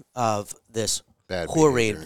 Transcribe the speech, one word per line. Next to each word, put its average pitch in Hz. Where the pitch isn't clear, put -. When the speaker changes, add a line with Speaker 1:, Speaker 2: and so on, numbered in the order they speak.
Speaker 1:
of 107
this -
Speaker 2:
Bad 87
Speaker 1:
whoring, 156
Speaker 2:
behavior, 110